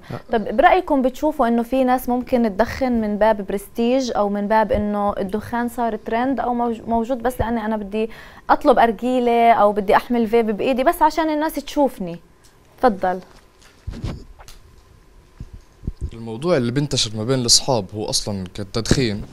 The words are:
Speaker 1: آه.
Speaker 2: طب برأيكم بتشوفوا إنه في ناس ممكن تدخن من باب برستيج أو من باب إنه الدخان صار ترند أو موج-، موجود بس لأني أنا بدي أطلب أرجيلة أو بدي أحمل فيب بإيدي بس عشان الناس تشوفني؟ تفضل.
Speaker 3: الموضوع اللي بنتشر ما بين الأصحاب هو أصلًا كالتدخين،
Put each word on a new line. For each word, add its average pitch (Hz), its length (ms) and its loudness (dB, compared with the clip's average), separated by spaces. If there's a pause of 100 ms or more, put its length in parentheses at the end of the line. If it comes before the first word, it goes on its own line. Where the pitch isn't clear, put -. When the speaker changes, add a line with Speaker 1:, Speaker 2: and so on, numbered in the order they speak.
(100)
Speaker 1:
آه. - 100 -8 (120)
Speaker 2:
طب 208 240 -2
برأيكم 320 460 4
بتشوفوا 262 460 0
إنه 233 140 2
في 262 220 2
ناس 254 240 0
ممكن 247 340 0
تدخن 226 580 0
من 208 180 -2
باب 208 280 2
برستيج 233 680 0
أو 202 120 2
من 202 200 -2
باب 220 240 2
إنه 208 460 0
الدخان 214 500 -4
صار 233 280 -4
ترند 233 440 -2
أو 240 140 -2
موج-، 240 340 -4
موجود 233 340 -2
بس 254 180 -2
لأني 226 240 -2
أنا 220 120 -2
بدي 214 340 -4 (400)
أطلب 269 280 4
أرجيلة 233 720 4
أو 208 200 4
بدي 202 240 2
أحمل 233 300 0
فيب 226 200 2 (100)
بإيدي 254 280 0
بس 339 180 2
عشان 311 280 2
الناس 311 240 -2
تشوفني؟ 220 640 -2 (640)
تفضل. 185 400 0 (3000)
Speaker 3:
الموضوع 113 440 -2
اللي 120 160 2
بنتشر 139 440 0
ما 107 80 -4
بين 131 140 2
الأصحاب 120 460 2 (100)
هو 107 100 -6
أصلًا 98 400 -4 (100)
كالتدخين، 110 680 -2 (100)